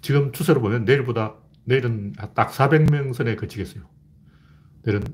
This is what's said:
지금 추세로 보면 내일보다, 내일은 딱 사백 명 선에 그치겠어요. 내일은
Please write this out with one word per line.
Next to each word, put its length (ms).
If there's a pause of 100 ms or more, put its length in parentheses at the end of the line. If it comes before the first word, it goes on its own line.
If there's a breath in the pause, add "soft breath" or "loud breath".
지금 300
추세로 300
보면 240
내일보다, 500 (300)
내일은 480 (200)
딱 180
사백 380
명 240
선에 220
그치겠어요. 520 (920 soft breath)
내일은 220 (100)